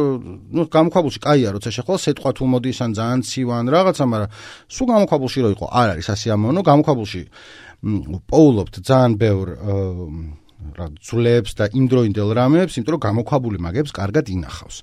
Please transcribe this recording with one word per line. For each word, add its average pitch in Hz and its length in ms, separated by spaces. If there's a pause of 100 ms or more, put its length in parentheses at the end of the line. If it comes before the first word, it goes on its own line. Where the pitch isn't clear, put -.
(440)
ნუ, 160 200
გამოქვაბულში 160 560
კაია, 135 300
როცა 101 220
შეხვალ 175 260
სეტყვა 143 320
თუ 127 140
მოდის, 127 340
ან 120 140
ძალიან 117 300
ცივა, 123 340
ან 117 100
რაღაცა, 165 400
მაგრამ 110 240 (340)
სულ - 220
გამოქვაბულში 175 540
რო 117 100
იყო, - 180
არ 120 200
არის 90 200
ასიამოვნო. 107 540
გამოქვაბულში, 143 600 (540)
მ, 95 460
პოულობთ 127 540
ძალიან 127 380
ბევრ, 101 320
ა, 90 280 (920)
რა, 78 200 (100)
ძვლებს 117 580
და 110 120
იმდროინდელ 113 640
რამეებს, 139 460
იმიტომ 123 160
რომ 160 100
გამოქვაბული 113 560
მაგებს 95 320
კარგად 101 360
ინახავს. - 560